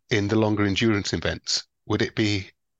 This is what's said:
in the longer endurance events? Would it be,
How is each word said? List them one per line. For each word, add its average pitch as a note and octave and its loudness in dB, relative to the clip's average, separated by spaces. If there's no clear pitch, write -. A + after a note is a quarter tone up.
in G2+ 0
the A2 0
longer G#2+ 2
endurance G2+ 0
events? - -4
Would G#2 -2
it - -4
be, G#2 -2